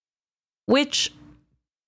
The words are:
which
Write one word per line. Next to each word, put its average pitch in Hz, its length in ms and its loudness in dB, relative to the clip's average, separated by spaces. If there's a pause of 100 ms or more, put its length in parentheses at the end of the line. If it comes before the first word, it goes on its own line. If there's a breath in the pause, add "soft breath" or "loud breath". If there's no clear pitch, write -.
(680)
which 285 460 0 (760)